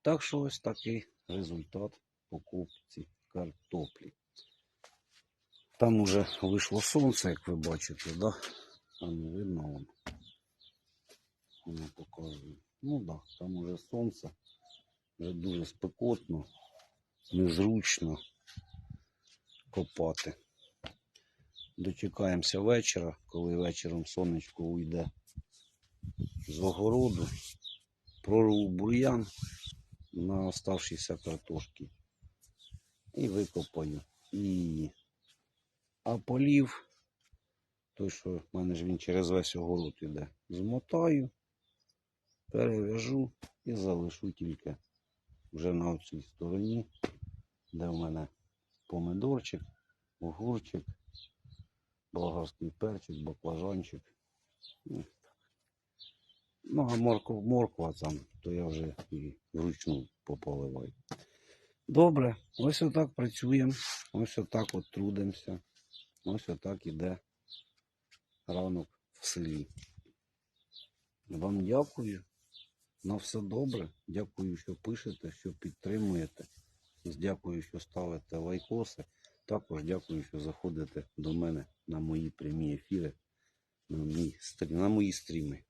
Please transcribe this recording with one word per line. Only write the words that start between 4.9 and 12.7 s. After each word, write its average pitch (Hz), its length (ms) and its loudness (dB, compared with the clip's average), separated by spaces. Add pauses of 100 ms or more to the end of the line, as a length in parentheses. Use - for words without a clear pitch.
Там 113 220 8
уже 98 240 6 (160)
вийшло 101 400 2
сонце, 135 480 4
як 80 180 -4
ви 87 80 0
бачите, 80 600 -4
да? 104 180 0 (680)
Там 82 320 -6
видно 92 300 -4
вам. 71 260 -8 (1800)
Воно 80 300 -8
показує. 76 600 -14 (260)